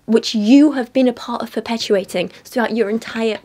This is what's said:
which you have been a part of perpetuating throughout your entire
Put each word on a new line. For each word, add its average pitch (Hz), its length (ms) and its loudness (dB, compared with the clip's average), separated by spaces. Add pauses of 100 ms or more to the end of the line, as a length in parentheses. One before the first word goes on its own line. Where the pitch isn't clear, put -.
which 226 280 0
you 269 380 6
have 254 220 -6
been 262 140 4
a 233 40 0
part 233 300 -8
of 226 100 -10
perpetuating 202 760 -4 (160)
throughout 220 300 -4
your 220 140 0
entire 226 560 -4